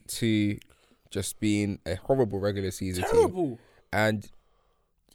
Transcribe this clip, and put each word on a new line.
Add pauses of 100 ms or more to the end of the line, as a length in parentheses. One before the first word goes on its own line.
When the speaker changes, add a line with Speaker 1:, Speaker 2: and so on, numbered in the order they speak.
Speaker 1:
to (520)
just
being
a
horrible
regular
season
team.
Speaker 2:
Terrible. (340)
Speaker 1:
And (840)